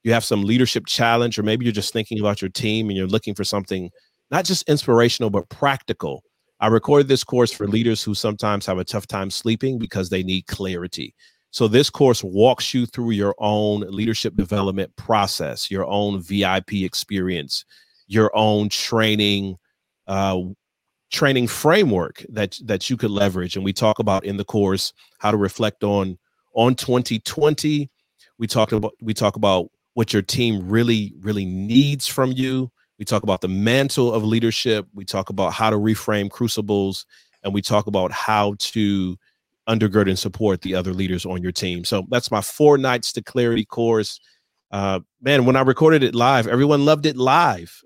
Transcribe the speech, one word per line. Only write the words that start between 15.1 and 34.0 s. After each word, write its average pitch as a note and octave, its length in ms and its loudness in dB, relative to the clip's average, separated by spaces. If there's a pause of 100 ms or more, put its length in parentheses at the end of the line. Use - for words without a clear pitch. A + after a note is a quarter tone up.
your F#2+ 120 -4
own G2+ 380 -2
V G2 220 -2
I F#2+ 160 0
P F#2+ 240 -4
experience, F2+ 800 -6 (420)
your G#2+ 260 4
own G#2 360 2
training, G#2 920 0 (480)
uh, G2 320 0 (720)
training C3 380 0
framework D3 800 0
that, G#2 360 -6
that G#2 240 -4
you C3 80 -2
could G#2+ 140 -2
leverage. F#2+ 460 -2
And F#2+ 80 -6
we G2 80 0
talk G#2+ 260 0
about G2+ 260 0
in G2+ 120 -6
the G2+ 80 -6
course G2 480 0 (260)
how G#2 140 0
to G#2+ 40 2
reflect G2+ 460 -2
on, G2 340 0 (380)
on A#2+ 220 4
twenty B2 420 -2
twenty. D3 720 0 (480)
We A2+ 80 -4
talk A2 240 0
about, G#2+ 300 -2
we A2 140 -4
talk G#2 200 0
about F#2+ 340 2 (260)
what A2+ 180 0
your G2+ 100 2
team G#2+ 480 -2
really, A2+ 480 2
really G2+ 260 -4
needs A2+ 640 0
from C3 240 -2
you. C3 400 -4 (280)
We G#2 60 -12
talk G#2 200 -2
about G2 160 0
the - 80 -4
mantle A#2+ 640 2